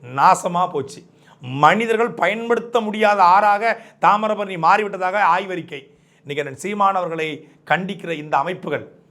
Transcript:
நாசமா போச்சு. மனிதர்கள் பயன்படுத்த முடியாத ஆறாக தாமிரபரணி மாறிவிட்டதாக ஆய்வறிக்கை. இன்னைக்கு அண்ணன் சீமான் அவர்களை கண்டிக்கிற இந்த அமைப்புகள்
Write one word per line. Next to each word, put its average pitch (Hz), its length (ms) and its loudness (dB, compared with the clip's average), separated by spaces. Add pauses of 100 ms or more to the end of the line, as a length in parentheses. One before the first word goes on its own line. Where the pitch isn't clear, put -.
(160)
நாசமா 175 540 2
போச்சு. - 300 -8 (640)
மனிதர்கள் 220 460 4 (120)
பயன்படுத்த 226 640 -2
முடியாத 208 340 2 (140)
ஆறாக 208 380 2 (320)
தாமிரபரணி 202 600 0
மாறிவிட்டதாக 196 560 2 (140)
ஆய்வறிக்கை. 175 460 -6 (420)
இன்னைக்கு 143 220 -6
அண்ணன் 135 180 -12
சீமான் 196 380 0
அவர்களை 160 280 -4 (420)
கண்டிக்கிற 180 400 -4 (120)
இந்த 151 200 -2
அமைப்புகள் 147 440 -6 (240)